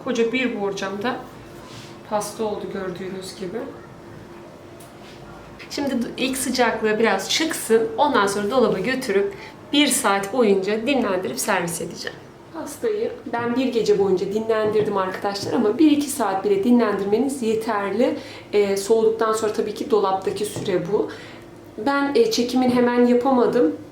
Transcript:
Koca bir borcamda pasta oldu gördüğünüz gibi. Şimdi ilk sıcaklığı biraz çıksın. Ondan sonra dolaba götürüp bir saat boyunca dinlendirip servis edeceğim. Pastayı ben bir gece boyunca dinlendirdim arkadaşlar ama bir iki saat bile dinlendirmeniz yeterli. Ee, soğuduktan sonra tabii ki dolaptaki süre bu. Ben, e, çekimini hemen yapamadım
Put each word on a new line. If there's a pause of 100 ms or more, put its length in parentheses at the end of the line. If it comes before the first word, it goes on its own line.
Koca
bir
borcamda (880)
pasta
oldu
gördüğünüz
gibi. (2000)
Şimdi (200)
ilk
sıcaklığı
biraz
çıksın. (100)
Ondan
sonra
dolaba
götürüp (400)
bir
saat
boyunca
dinlendirip
servis
edeceğim. (360)
Pastayı (220)
ben
bir
gece
boyunca
dinlendirdim
arkadaşlar
ama
bir
iki
saat
bile
dinlendirmeniz
yeterli. (340)
Ee,
soğuduktan
sonra
tabii
ki
dolaptaki
süre
bu. (680)
Ben,
e,
çekimini
hemen
yapamadım (160)